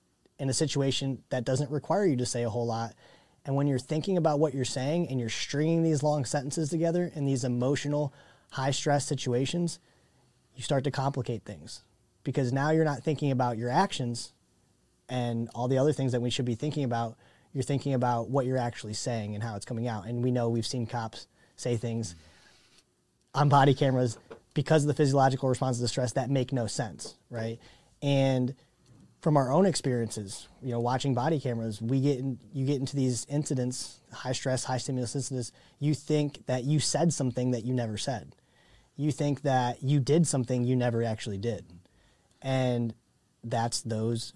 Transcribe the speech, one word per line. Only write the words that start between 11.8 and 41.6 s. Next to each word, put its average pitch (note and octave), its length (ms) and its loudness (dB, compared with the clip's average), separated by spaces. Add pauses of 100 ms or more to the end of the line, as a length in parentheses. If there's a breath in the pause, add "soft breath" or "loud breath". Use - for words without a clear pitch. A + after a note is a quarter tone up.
because C3 300 0
now C#3 180 2
you're D#3+ 140 4
not D3 180 -2
thinking C#3+ 300 0
about B2 260 2
your A#2+ 120 -2
actions C3 640 -2 (760)
and A#2+ 480 -2
all A#2+ 100 -2
the C3 120 4
other D3 140 6
things C3+ 200 0
that B2 80 0
we A#2+ 100 0
should B2+ 140 -2
be A#2+ 100 0
thinking - 300 -2
about. A#2 320 -2 (360 soft breath)
You're C3 120 -2
thinking C#3 300 0
about A#2+ 340 2
what B2+ 180 2
you're C3 120 2
actually A2+ 360 -4
saying G#2+ 400 -4
and G#2 80 -4
how A2+ 140 -6
it's G2 80 -10
coming A#2+ 240 -4
out. G#2 180 -6
And A#2+ 160 -4
we B2+ 80 2
know A#2+ 180 2
we've A#2 160 0
seen A#2+ 220 -4
cops A2+ 400 -8 (300 soft breath)
say A#2+ 200 -2
things A2+ 380 -4 (1200 soft breath)
on C#3+ 140 4
body C3+ 260 8
cameras B2+ 440 2 (360)
because D3+ 280 4
of D3 60 2
the C#3+ 60 2
physiological C3+ 540 4
responses B2+ 340 0
to A#2 60 0
stress B2+ 240 -2
that C3 180 -2
make C3+ 220 0
no A#2+ 140 0
sense, - 500 -8 (140)
right? A2+ 280 -6 (440 loud breath)
And C3+ 520 2 (640 soft breath)
from D3+ 160 4
our C3 160 4
own F#3 140 6
experiences, A2+ 800 -2 (140)
you C3+ 80 -6
know, A#2 100 -2
watching B2 340 0
body C#3 260 0
cameras, A2+ 400 -4
we B2+ 200 0
get C#3 180 2
in, C3 200 -4 (140)
you C3+ 140 -2
get C#3+ 120 2
into C3+ 180 -4
these B2+ 320 0
incidents, C3 720 -2 (120)
high B2+ 200 -4
stress, C3 320 -2
high C3 140 -2
stimulus B2+ 360 -4
incidents, B2+ 380 -6 (260 soft breath)
you D3 160 2
think D3 520 -2
that B2+ 180 -2
you D3 160 2
said D#3 320 2
something B2+ 400 0
that A#2 120 -2
you B2+ 80 -2
never A#2 240 -2
said. G2+ 380 -6 (640 soft breath)
You D3 160 0
think C#3+ 300 -2
that B2 400 0
you C#3 180 4
did C#3+ 260 4
something B2 380 0
you B2+ 120 4
never A#2+ 260 2
actually G#2+ 360 -4
did. G2+ 260 -4 (760 soft breath)